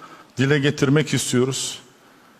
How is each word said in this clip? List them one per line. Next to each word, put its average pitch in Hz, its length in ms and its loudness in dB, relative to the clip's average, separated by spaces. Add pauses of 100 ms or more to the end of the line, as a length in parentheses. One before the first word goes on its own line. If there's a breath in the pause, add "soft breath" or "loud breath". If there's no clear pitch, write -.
(380 loud breath)
dile 135 200 2
getirmek 143 560 2
istiyoruz. 131 640 -2 (600 soft breath)